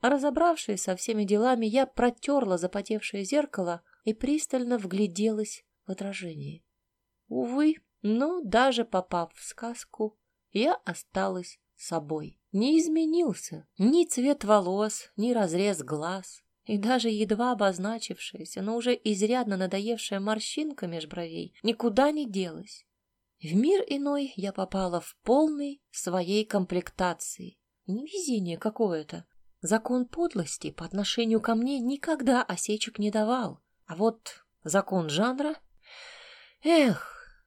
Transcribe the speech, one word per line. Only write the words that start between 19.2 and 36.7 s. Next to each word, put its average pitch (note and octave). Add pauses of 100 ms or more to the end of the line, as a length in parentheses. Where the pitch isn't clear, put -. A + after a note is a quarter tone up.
надоевшая G3+
морщинка A3
меж E3
бровей E3+
никуда A#3
не D4
делась. F#3 (560)
В D#3
мир D#4+
иной C#4+
я G3
попала F#3
в -
полной C#4+
своей F#3
комплектации. F3+ (300)
Невезение A#3+
какое-то. F3 (420)
Закон B3
подлости A#3+
по D#3+
отношению A3
ко A3+
мне B3+
никогда C4
осечек G#3+
не G#3
давал. G#3+ (260)
А E3
вот A3 (180)
закон F3+
жанра... C4 (1080)
Эх! -